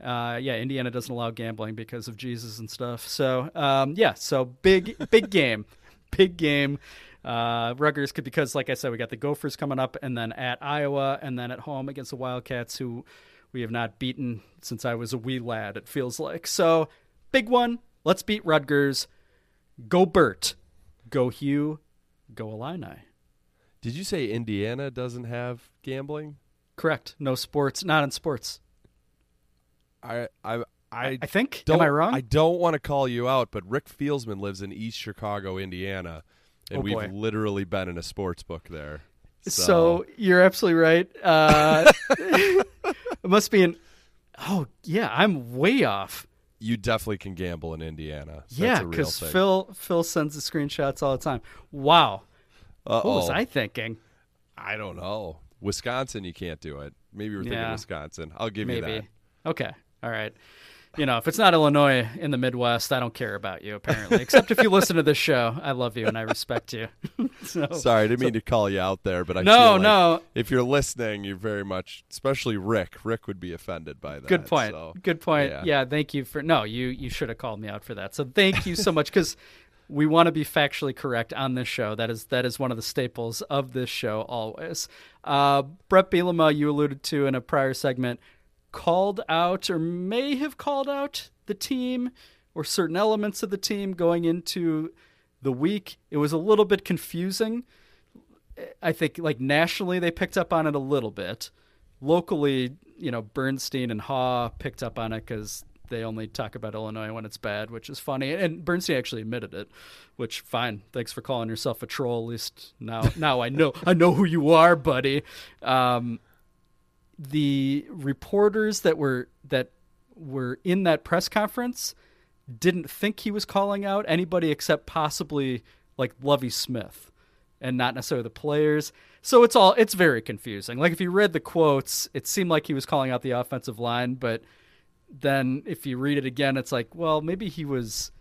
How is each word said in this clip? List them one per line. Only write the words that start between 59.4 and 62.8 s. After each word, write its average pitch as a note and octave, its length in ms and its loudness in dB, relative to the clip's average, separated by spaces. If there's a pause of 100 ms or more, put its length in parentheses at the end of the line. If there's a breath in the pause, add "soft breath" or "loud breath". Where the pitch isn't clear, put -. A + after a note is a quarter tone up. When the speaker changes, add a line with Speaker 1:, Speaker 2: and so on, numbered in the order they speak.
Speaker 2:
that. A#3+ 60 -4
Speaker 1:
Okay. - 220 -6 (300)
All A#2 80 -8
right. A2 240 -6 (640 loud breath)
You D3+ 120 0
know, A#2+ 100 2
if - 100 -2
it's E3 120 -2
not F#3+ 160 8
Illinois C#3+ 520 6 (120)
in D3+ 100 -4
the C#3 80 0
Midwest, B2 560 0